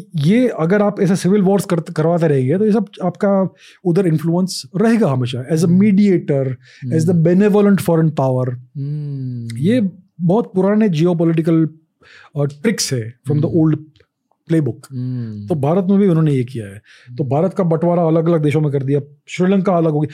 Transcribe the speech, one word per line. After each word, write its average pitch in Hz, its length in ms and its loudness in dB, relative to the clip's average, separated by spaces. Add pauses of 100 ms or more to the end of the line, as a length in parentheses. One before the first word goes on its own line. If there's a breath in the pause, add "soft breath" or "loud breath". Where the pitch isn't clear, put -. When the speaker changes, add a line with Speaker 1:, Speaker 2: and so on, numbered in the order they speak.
(160)
Speaker 1:
ये 202 320 2
अगर 175 340 0
आप 208 180 -2
ऐसे 190 160 2
civil 202 260 0
wars 190 240 0
कर-, 165 280 -4
करवाते 165 340 0
रहेंगे 139 300 0
तो 214 80 0
ये 214 60 2
सब 214 140 0 (180)
आपका 190 500 0 (300 loud breath)
उधर 180 240 2
influence 165 560 -2 (120)
रहेगा 214 360 2
हमेशा, 127 380 -4
as 160 100 0
a 165 40 2
Speaker 2:
हम्म। 180 160 4
Speaker 1:
mediator, 190 680 2 (460 loud breath)
as 160 60 2
the 160 100 0
Speaker 2:
हम्म। 170 140 2
Speaker 1:
benevolent 202 540 4
foreign 160 420 0
power। 127 340 -2 (240)
Speaker 2:
हम्म। 135 800 -8
Speaker 1:
ये 196 320 0 (320)
बहुत 185 340 0
पुराने 208 340 2
geopolitical, 165 800 2 (720 loud breath)
अ, 143 60 0
tricks 143 500 -4
है 117 340 -8
from 151 140 0
the - 100 -2
Speaker 2:
हम्म। 165 120 2
Speaker 1:
old 151 160 2 (720)
playbook। 147 400 -2
Speaker 2:
हम्म। 120 560 -8
Speaker 1:
तो 175 80 -2
भारत 160 340 0
में 196 100 4
भी 202 80 4
उन्होंने 160 260 2
ये 127 100 0
किया 120 220 -10
है। 98 160 -18 (360 loud breath)
तो 160 60 -4
Speaker 2:
हम्म। 127 100 -2
Speaker 1:
भारत 180 200 0
का 196 100 -2
बंटवारा 175 400 0
अलग-अलग 165 400 2
देशों 151 180 2
में 147 100 0
कर 139 120 -2
दिया, 139 180 0 (260)
श्रीलंका 190 460 0
अलग 165 180 2
हो 147 80 0
गई। 151 140 -2